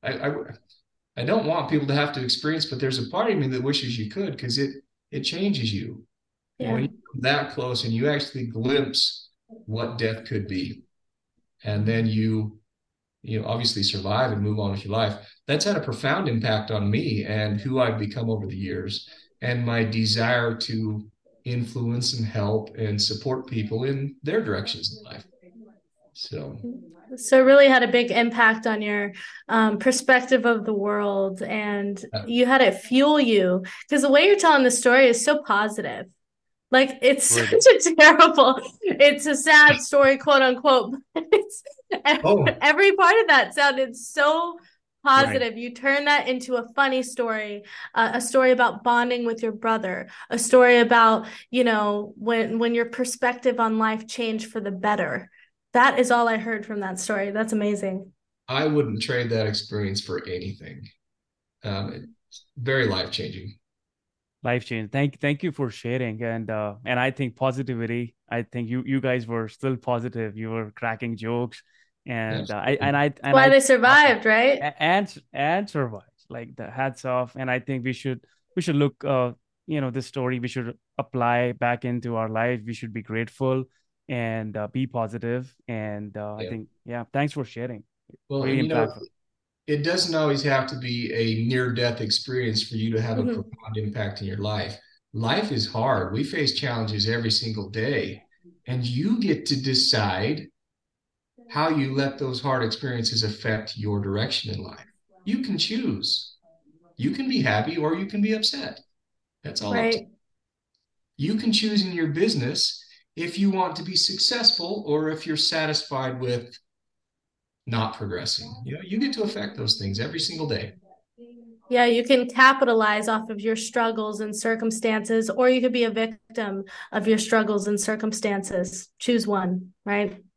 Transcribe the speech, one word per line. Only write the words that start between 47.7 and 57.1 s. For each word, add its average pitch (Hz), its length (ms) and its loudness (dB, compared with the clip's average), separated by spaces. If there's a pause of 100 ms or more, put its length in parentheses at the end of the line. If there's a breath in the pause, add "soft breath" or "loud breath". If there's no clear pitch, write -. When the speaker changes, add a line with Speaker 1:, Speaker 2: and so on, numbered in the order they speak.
Speaker 2:
uh, 226 200 2
a 240 80 -2
story 254 300 4
about 240 340 2
bonding 240 400 2
with 226 180 -2
your 226 80 -2
brother, 208 560 -2 (220 loud breath)
a 233 100 -2
story 247 380 8
about, 226 500 6 (220 loud breath)
you 247 160 2
know, 208 500 0
when, 226 420 0
when 233 160 0
your 233 120 2
perspective 247 720 -2
on 220 200 2
life 220 280 0
changed 220 420 -6
for 220 120 -8
the 202 100 -6
better. 185 580 -2 (440 soft breath)
That 247 260 6
is 247 120 4
all 240 160 4
I 226 80 0
heard 220 300 -6
from 208 160 -8
that 190 180 -8
story. 202 320 -4